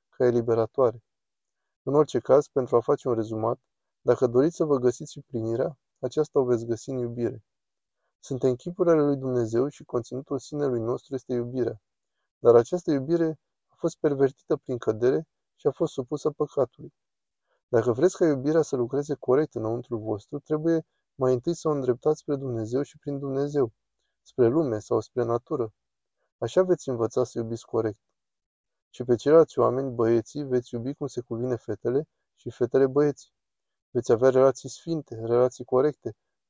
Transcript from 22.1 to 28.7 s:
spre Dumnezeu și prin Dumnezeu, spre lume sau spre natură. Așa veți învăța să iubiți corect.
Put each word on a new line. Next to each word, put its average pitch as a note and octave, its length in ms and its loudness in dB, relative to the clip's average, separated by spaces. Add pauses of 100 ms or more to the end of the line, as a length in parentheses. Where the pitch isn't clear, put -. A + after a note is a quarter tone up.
spre C#3+ 180 -6
Dumnezeu B2 460 -4
și - 160 -14
prin C#3 200 -8
Dumnezeu, C#3 540 -2 (500)
spre - 240 0
lume B2+ 320 0
sau A2+ 220 -2
spre - 220 -4
natură. A#2 500 -4 (680)
Așa A#2+ 240 2
veți F3+ 260 -2
învăța A#2 360 -2
să - 140 -8
iubiți A2+ 280 -8
corect. A2+ 320 -2 (920)